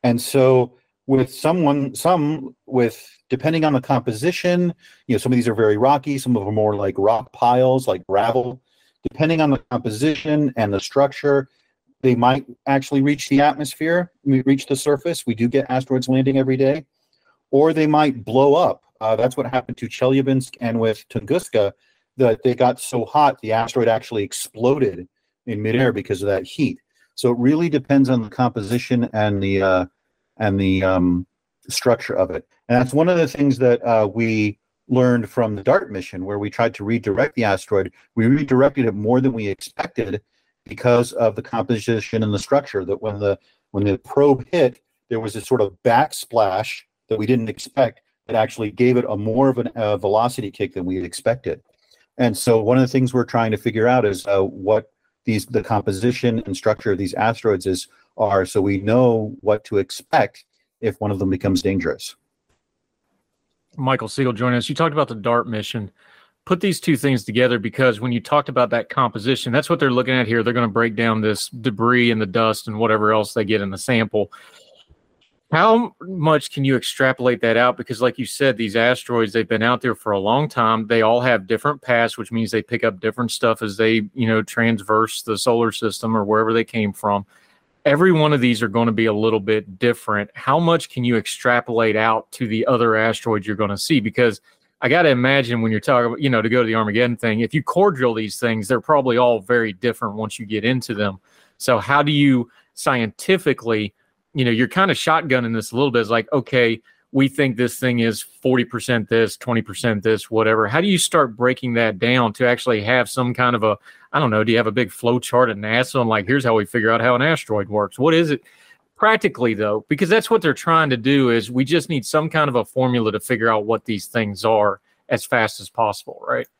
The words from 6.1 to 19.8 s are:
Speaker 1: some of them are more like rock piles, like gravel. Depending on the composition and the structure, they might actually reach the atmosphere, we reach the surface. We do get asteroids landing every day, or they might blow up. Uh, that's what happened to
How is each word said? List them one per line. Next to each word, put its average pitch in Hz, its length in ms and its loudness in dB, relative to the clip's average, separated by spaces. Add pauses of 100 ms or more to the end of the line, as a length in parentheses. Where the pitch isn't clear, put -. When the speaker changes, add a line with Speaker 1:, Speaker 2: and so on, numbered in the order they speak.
Speaker 1:
some 123 180 0
of 104 40 0
them 98 80 -6
are 104 40 -4
more 107 220 0
like 98 240 -2
rock 107 340 2
piles, 127 540 2
like 92 220 -4
gravel. 117 520 0 (520)
Depending 156 280 0
on 147 100 2
the 131 80 2 (120)
composition 139 840 -2
and 104 180 -2
the 98 60 -2
structure, 139 680 0 (540)
they 127 120 4
might 127 300 2 (220)
actually 139 340 0
reach 143 300 0
the 139 100 4
atmosphere, 151 720 0 (120)
we 131 180 2
reach 139 240 0
the 139 100 -2
surface. 135 500 -2
We 117 80 -2
do 117 140 0
get 135 220 0
asteroids 131 360 -2
landing 131 300 2
every 131 220 0
day, 139 260 2 (680)
or 151 220 4
they 156 140 2
might 151 400 2
blow 135 280 4
up. 151 280 2 (180)
Uh, 110 160 0
that's 123 220 0
what 127 80 -4
happened 123 320 -4
to 113 100 -8